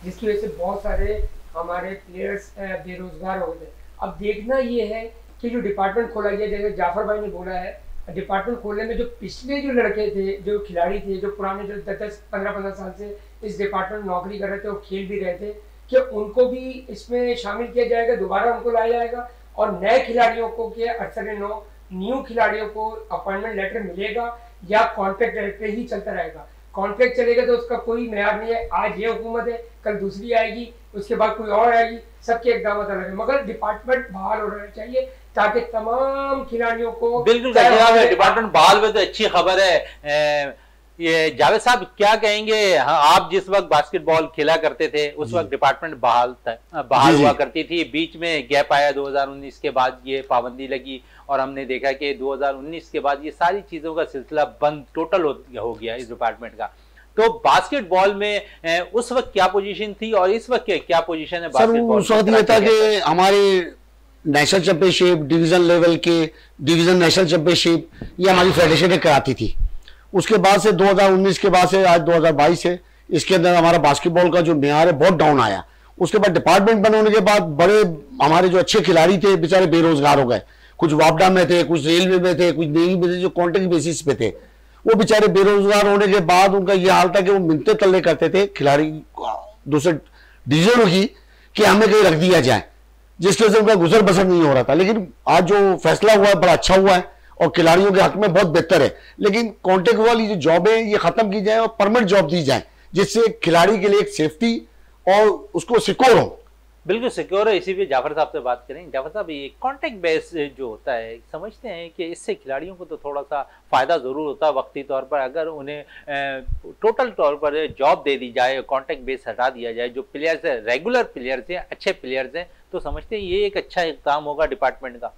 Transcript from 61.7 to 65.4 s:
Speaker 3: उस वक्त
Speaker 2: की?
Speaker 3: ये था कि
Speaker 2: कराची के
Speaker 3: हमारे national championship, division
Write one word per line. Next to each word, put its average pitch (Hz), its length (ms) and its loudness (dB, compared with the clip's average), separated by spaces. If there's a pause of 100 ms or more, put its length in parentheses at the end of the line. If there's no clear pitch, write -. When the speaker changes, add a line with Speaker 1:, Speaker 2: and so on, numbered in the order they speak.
Speaker 3:
उस 196 120 -2
वक्त 220 140 2
Speaker 2:
की? 208 60 0
Speaker 3:
ये 220 60 4
था 220 220 4
कि 202 80 2
Speaker 2:
कराची - 0 -
के 214 300 4
Speaker 3:
हमारे 190 760 2 (540)
national 147 340 2
championship, 180 580 2
division 165 420 2